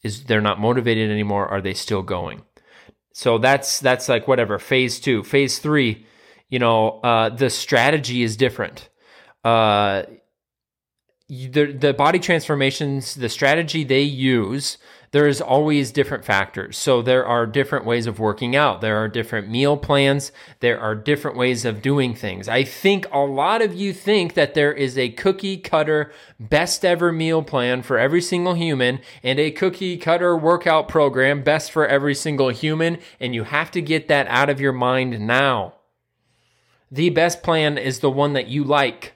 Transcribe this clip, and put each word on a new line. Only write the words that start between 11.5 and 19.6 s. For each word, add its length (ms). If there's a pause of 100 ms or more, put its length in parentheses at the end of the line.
the, 220
the 220
body 240
transformations, 960
the 160
strategy 540
they 180
use, 760 (360)
there 160
is 140
always 500
different 320
factors. 540
So 240
there 240
are 200
different 380
ways 220
of 120
working 380
out. 240
There 160
are 120
different 420
meal 260